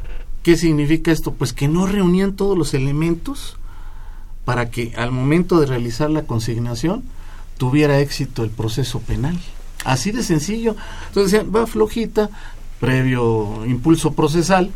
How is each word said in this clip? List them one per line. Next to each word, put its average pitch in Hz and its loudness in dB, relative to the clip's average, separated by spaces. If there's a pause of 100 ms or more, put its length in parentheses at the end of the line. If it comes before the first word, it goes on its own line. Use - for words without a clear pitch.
(440)
¿Qué 170 8
significa 156 4
esto? - 0
Pues 139 -2
que 143 0
no 175 2
reunían 190 2
todos 196 2
los 151 0
elementos 156 -2 (880)
para 120 0
que 117 -6
al 120 -2
momento 160 4
de 147 6
realizar 123 -2
la 156 0
consignación 120 -2 (540)
tuviera 139 4
éxito 139 -2
el 107 -2
proceso 110 -2
penal. 120 -2 (460)
Así 131 0
de 226 -2
sencillo. 214 0 (340)
Entonces 196 2
decían, 208 2
va 226 2
flojita, 214 0 (500)
previo 117 2
impulso 143 2
procesal, 175 2